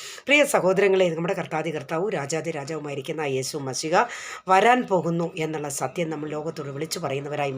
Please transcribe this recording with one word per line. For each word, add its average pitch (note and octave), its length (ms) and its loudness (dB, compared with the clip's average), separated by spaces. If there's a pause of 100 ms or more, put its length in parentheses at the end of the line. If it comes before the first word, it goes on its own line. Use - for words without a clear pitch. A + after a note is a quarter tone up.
(260)
പ്രിയ C#4+ 180 6
സഹോദരങ്ങളെ, F#3+ 680 4
നമ്മുടെ E3+ 240 -2
കർത്താതി D#3+ 360 -4
കർത്താവും D#3+ 400 -4
രാജാതി D#3 400 -4
രാജാവുമായിരിക്കുന്ന D3 680 -6
ആ C#3+ 160 -2
യേശു C3 220 -4
മശിഹ C#3 360 -4 (540)
വരാൻ G#3+ 380 8
പോകുന്നു E3+ 420 2 (100)
എന്നുള്ള D#3 320 -4 (100)
സത്യം D#3+ 300 -4
നമ്മൾ D3+ 200 -6
ലോകത്തോട് D3+ 400 -8
വിളിച്ചു D#3 300 -6
പറയുന്നവരായി C#3+ 580 -4